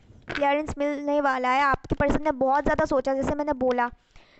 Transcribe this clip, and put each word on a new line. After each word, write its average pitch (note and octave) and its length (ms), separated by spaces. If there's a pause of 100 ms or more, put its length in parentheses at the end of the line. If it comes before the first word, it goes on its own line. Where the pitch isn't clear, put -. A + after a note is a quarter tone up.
(300)
क्लियरेंस C#4+ 480
मिलने C#4+ 420
वाला C4 280
है। C4 140
आपके C#4 320
पर्सन C#4+ 280
ने D4+ 80
बहुत C4+ 340
ज़्यादा D4+ 200
सोचा, C4+ 300
जैसे C4+ 200
मैंने D4 180
बोला, B3 360 (520)